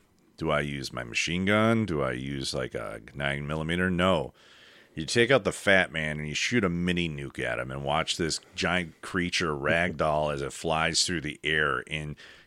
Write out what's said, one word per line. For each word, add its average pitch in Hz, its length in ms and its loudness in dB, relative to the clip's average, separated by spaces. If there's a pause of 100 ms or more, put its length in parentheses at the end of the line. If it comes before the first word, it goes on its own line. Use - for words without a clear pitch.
(380)
Do 78 140 -2
I 73 100 2
use 71 320 -6
my 62 100 -6
machine 82 420 -2
gun? 110 400 4
Do 80 180 0
I 65 100 0
use, 67 400 -6
like, 65 220 -4
a 55 260 -8 (120)
nine 71 340 -4
millimeter?" 80 420 0
No. 87 440 2 (600)
You 80 100 -6
take 117 240 4
out 127 140 6
the 92 80 0
fat 95 400 4
man 78 260 -2
and 76 100 -6
you 73 60 -6
shoot 120 300 2
a 92 60 2
mini 87 380 0
nuke 69 320 -8
at 60 200 -2
him 64 100 -6
and 69 140 -6
watch 76 340 0
this 80 220 0 (160)
giant 87 480 -2
creature 87 500 -2
ragdoll 76 800 2
as 69 80 -4
it 65 120 -6
flies 80 520 0
through 85 160 -2
the 73 220 -8
air, 76 440 2
and 76 280 -6 (320)